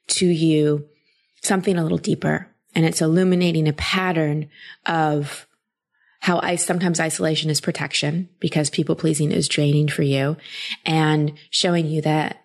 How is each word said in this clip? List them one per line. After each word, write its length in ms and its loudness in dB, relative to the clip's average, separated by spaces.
to 180 0
you 600 2
something 340 0
a 60 0
little 160 0
deeper, 500 -4
and 120 4
it's 160 0
illuminating 680 2
a 60 0
pattern 760 -2
of 600 -2
how 220 0
I, 140 -2
sometimes 420 -2
isolation 520 -2
is 100 0
protection 680 -4
because 300 0
people 260 0
pleasing 360 0
is 160 0
draining 400 2
for 140 -2
you, 360 0
and 480 2
showing 360 0
you 140 -2
that 440 0